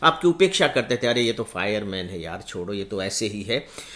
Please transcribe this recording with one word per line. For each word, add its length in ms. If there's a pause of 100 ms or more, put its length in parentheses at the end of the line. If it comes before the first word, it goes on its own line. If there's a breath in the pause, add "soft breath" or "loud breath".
आपकी 260
उपेक्षा 400
करते 280
थे, 100
"अरे, 160
ये 100
तो 120
फायरमैन 600
है 140
यार, 220
छोड़ो, 320
ये 100
तो 180
ऐसे 240
ही 160
है।" 240 (300 loud breath)